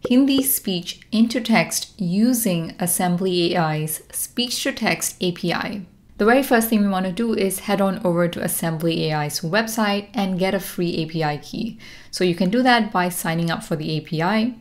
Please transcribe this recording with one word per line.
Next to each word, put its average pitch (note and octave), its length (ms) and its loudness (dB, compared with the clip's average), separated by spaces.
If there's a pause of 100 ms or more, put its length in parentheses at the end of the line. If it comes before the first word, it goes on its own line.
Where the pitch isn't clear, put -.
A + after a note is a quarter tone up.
Hindi C4+ 360 4
speech - 580 -4 (100)
into A#3 300 2
text A3 580 0
using F#3+ 800 0
Assembly F3 760 0
A F3+ 80 0
I's D#3 400 -2 (100)
speech-to-text A#3+ 1080 -4
A F3+ 100 0
P F3 220 -2
I. - 320 -6 (320)
The G#3 80 4
very B3+ 160 6
first A3+ 260 2
thing G#3+ 140 4
we G3+ 60 2
wanna F#3 240 0
do A3+ 200 -2
is F#3+ 280 0
head G3+ 200 0
on G3 240 2
over F3 240 2
to - 160 -6
Assembly E3 640 -2
A D#3 60 0
I's D3 260 -2
website G3+ 720 0
and F#3+ 260 -2
get F#3+ 140 2
a G3 80 0
free F3 360 -4
A D#3+ 100 -2
P D#3+ 180 -2
I D3 140 -2
key. - 400 -8 (320)
So - 120 -2
you F3+ 120 4
can F#3 160 2
do A#3+ 120 2
that A#3+ 300 4
by F3+ 160 0
signing E3+ 420 -2
up - 140 -4
for - 100 -2
the D#3 220 -4
A D3+ 60 -2
P D#3 200 -4
I A3 380 2